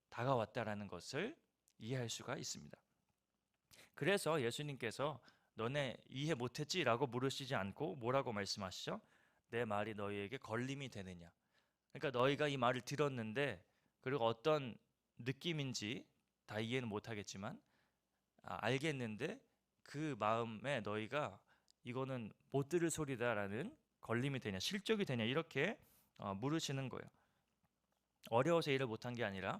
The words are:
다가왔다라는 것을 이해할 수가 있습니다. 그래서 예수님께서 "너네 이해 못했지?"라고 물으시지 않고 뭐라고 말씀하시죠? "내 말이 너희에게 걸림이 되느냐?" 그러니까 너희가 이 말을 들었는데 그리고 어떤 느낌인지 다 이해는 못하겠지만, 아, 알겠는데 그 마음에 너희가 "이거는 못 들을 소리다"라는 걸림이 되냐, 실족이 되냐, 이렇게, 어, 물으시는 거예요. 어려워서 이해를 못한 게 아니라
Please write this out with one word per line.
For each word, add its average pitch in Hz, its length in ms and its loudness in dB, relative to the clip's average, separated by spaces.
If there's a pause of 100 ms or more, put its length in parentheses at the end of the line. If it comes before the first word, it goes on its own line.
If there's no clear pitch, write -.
다가왔다라는 110 800 0
것을 147 480 -6 (420)
이해할 117 320 -4
수가 123 280 -6
있습니다. - 400 -8 (1160)
그래서 160 460 2
예수님께서 127 760 -2 (360)
"너네 127 420 0 (100)
이해 143 260 -2
못했지?"라고 127 760 2
물으시지 131 460 -2
않고 135 440 -2
뭐라고 127 340 2
말씀하시죠? 104 680 -4 (480)
"내 117 160 0
말이 107 280 0
너희에게 101 440 -4
걸림이 131 500 -4
되느냐?" 92 420 -10 (640)
그러니까 135 260 -2
너희가 139 300 6
이 143 80 0
말을 127 260 4
들었는데 131 800 0 (380)
그리고 131 240 0
어떤 131 540 4 (400)
느낌인지 135 920 -2 (380)
다 110 160 -2
이해는 120 260 0
못하겠지만, 104 720 -6 (840)
아, - 180 -6
알겠는데 131 760 0 (460)
그 147 340 -4
마음에 113 600 2
너희가 107 640 -2 (420)
"이거는 123 480 -4 (200)
못 139 180 2
들을 170 200 4
소리다"라는 120 840 0 (300)
걸림이 127 340 2
되냐, 95 200 -2
실족이 202 440 2
되냐, 120 200 2
이렇게, 151 560 0 (380)
어, 98 180 -2
물으시는 135 540 -2
거예요. - 200 -8 (1200)
어려워서 151 400 6
이해를 135 160 2
못한 120 300 -4
게 120 80 -2
아니라 98 360 -2